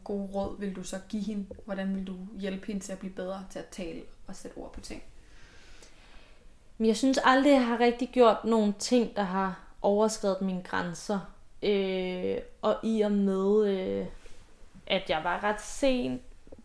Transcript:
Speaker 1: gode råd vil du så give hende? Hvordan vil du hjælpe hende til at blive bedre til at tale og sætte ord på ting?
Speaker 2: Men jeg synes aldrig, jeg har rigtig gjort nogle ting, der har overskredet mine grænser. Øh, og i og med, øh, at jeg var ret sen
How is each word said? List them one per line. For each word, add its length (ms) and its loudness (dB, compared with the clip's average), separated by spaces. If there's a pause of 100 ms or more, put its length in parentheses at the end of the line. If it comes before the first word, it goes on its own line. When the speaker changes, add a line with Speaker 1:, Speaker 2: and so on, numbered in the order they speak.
Speaker 1:
gode 300 -4
råd 260 -4
vil 160 -6
du 60 -8
så 140 -8 (120)
give 140 -4
hende? 240 -6 (180)
Hvordan 320 -4
vil 100 -6
du 100 -10 (220)
hjælpe 280 -6
hende 140 -4
til 120 -10
at 60 -8
blive 140 -10
bedre 380 -8
til 80 -12
at 100 -12
tale 340 -10 (240)
og 100 -12
sætte 220 -14
ord 140 -12
på 80 -12
ting? 220 -12 (1800)
Speaker 2:
Men 100 4
jeg 80 4
synes 280 2
aldrig, 280 8
jeg 140 6
har 140 0
rigtig 320 4
gjort 320 6
nogle 340 4
ting, 380 2
der 60 0
har 380 -2 (220)
overskredet 600 2
mine 200 -2
grænser. 560 -4 (440)
Øh, 760 0 (260)
og 200 2
i 180 0
og 120 2
med, 560 4
øh, 380 -2 (800)
at 240 0
jeg 140 0
var 200 -2
ret 160 0
sen 600 0 (440)